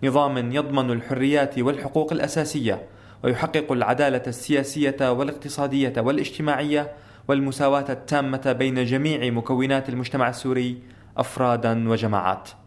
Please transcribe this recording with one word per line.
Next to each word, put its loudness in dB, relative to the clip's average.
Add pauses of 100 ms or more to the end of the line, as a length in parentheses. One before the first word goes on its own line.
نظام 2
يضمن 0
الحريات 0
والحقوق 0
الأساسية -2 (380)
ويحقق 0
العدالة 2
السياسية 0
والاقتصادية -2
والاجتماعية 0 (360)
والمساواة 2
التامة 0
بين 2
جميع 0
مكونات 0
المجتمع 0
السوري -2 (380)
أفرادا 2
وجماعات. 0 (180)